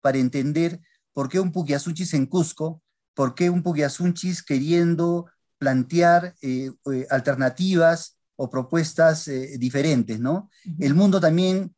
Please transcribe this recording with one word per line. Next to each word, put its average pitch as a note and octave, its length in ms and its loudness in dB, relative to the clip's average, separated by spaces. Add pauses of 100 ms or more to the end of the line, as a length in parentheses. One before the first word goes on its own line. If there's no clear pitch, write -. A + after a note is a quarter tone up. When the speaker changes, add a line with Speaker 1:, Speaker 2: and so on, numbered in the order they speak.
Speaker 1:
para C3+ 180 0
entender D3 640 -2 (320)
por C#3 160 -4
qué F3+ 120 0
un F#3 100 0
Puquiasunchis D#3+ 640 -4
en C3+ 120 2
Cusco, D#3+ 540 -4 (320)
por B2+ 220 -2
qué F3 160 2
un F3+ 120 0
Puquiasunchis F3 800 -2
queriendo E3+ 840 0 (320)
plantear, E3+ 840 2
eh, C3 280 -6 (220)
eh, C3 180 -4
alternativas D#3+ 1080 0 (180)
o C3 140 -6
propuestas, D#3+ 760 0
eh, C3+ 300 -8
diferentes, B2 600 0
¿no? D#3 300 -4 (140)
Speaker 2:
Ujú. E3 160 -10
Speaker 1:
El C#3+ 140 2
mundo F#3+ 260 6
también F3+ 580 2